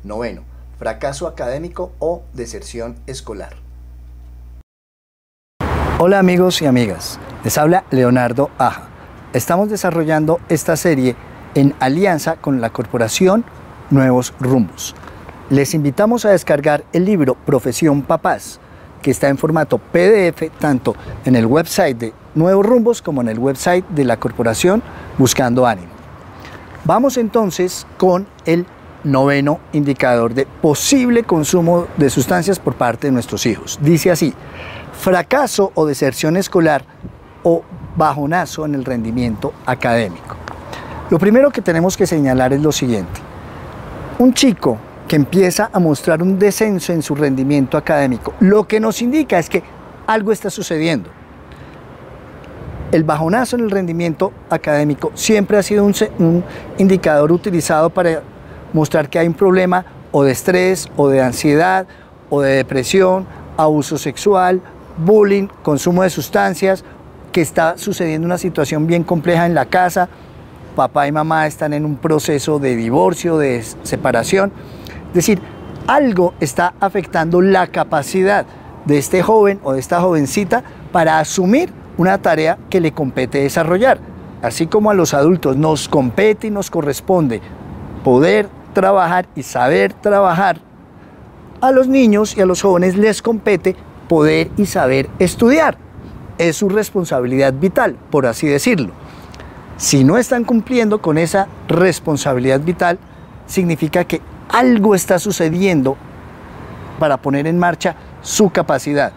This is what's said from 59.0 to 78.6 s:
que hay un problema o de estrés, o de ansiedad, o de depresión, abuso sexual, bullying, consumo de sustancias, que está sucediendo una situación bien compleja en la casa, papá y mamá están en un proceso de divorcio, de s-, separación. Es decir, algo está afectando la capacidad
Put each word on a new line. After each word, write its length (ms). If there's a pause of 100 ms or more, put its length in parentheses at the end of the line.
que 80
hay 80
un 80
problema 500 (280)
o 100
de 100
estrés, 640
o 140
de 140
ansiedad, 640 (420)
o 120
de 100
depresión, 760 (320)
abuso 400
sexual, 640 (340)
bullying, 520 (160)
consumo 400
de 80
sustancias, 720 (460)
que 100
está 380
sucediendo 480
una 100
situación 480
bien 180
compleja 440
en 80
la 100
casa, 420 (680)
papá 320
y 40
mamá 360
están 260
en 100
un 120
proceso 640
de 160
divorcio, 640
de 180
s-, 240
separación. 720 (580)
Es 60
decir, 260 (460)
algo 520
está 400
afectando 600
la 240
capacidad 800 (400)